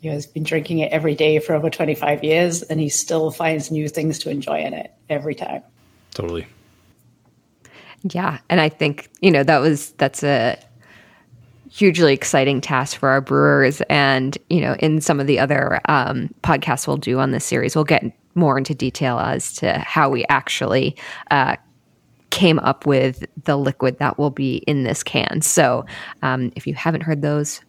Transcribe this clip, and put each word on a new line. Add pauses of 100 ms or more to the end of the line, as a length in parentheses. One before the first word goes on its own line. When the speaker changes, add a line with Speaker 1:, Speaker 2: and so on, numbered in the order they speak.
Speaker 1:
you
know,
he's
been
drinking
it
every
day
for
over
twenty-five
years,
and
he
still
finds
new
things
to
enjoy
in
it (180)
every
time. (500)
Speaker 2:
Totally. (1600)
Speaker 3:
Yeah. (100)
And
I
think, (120)
you
know,
that
was,
that's
a (1120)
hugely
exciting
task
for
our
brewers.
And, (120)
you
know,
in
some
of
the
other,
um, (100)
podcasts
we'll
do
on
this
series,
we'll
get (320)
more
into
detail
as
to
how
we
actually, (340)
uh, (760)
came
up
with (180)
the
liquid
that
will
be (100)
in
this
can.
So, (360)
um,
if
you
haven't
heard
those,